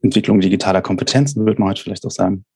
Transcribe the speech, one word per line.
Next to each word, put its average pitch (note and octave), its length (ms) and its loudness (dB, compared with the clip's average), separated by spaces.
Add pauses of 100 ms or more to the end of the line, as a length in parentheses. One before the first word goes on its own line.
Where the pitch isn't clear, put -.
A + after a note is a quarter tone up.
Entwicklung G#2+ 380 2
digitaler F#2+ 420 2
Kompetenzen, A#2 640 0
würde G#2+ 140 0
man G2 100 2
heute G2 120 -4
vielleicht G2+ 240 -10
auch E2+ 60 -8
sagen. F#2+ 340 -2 (100)